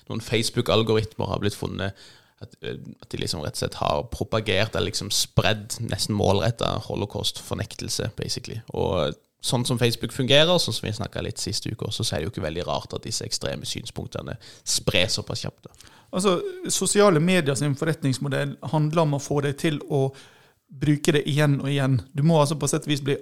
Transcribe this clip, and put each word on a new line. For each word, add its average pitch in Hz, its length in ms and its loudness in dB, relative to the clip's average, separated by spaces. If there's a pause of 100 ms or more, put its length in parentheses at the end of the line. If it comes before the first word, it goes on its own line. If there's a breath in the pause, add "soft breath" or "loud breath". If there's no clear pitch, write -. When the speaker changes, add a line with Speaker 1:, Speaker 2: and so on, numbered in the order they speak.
Speaker 1:
noen 107 120 -6
Facebook-algoritmer 110 1040 0
har 90 120 -2
blitt 101 160 -2
funnet, 95 400 -6 (460 loud breath)
at, - 220 -18
eh, 62 140 -8 (260)
at - 60 -20
de - 80 -10
liksom - 260 -4
rett - 160 -6
og - 120 -4
slett - 40 -16
har - 300 0
propagert 95 720 -2
eller 95 160 -2
liksom 98 180 -4
spredd - 680 0
nesten 110 340 -2
målrettet 95 720 2
holocaust-fornektelse, - 1300 -6
basically. - 460 -8 (120)
Og 87 420 0 (280)
sånn 123 220 0
som 127 140 0
Facebook 117 320 0
fungerer, 147 480 4
sånn 110 160 0
som - 140 -4
vi - 20 -4
snakket - 320 -6
litt 90 160 -6
siste - 320 -4
uke - 160 -8
også, - 160 -4
så 113 140 -2
er - 20 0
det 78 80 -2
jo 104 60 -6
ikke 78 180 -4
veldig 82 160 -6
rart 71 280 -4
at - 80 -8
disse - 200 -6
ekstreme - 400 -6
synspunktene - 720 -8 (280 loud breath)
sprer - 420 2
såpass - 380 -4
kjapt, - 180 -12
da. - 80 -20 (420 soft breath)
Speaker 2:
Altså, 185 280 2 (260)
sosiale 196 540 4
medier 170 340 4
sin 143 200 0
forretningsmodell 139 840 -2 (160)
handler 156 300 2
om 147 120 2
å 135 80 -2
få 143 200 0
deg 139 160 0
til 156 200 0 (120)
å 135 220 2 (600 loud breath)
bruke 147 400 2
det 147 160 4
igjen 143 320 4
og 135 80 -2
igjen. 135 320 2 (140)
Du 143 120 0
må 165 140 8
altså 147 180 4
på 139 100 0
sett - 140 0
og - 60 -8
vis 143 120 2
bli 139 220 0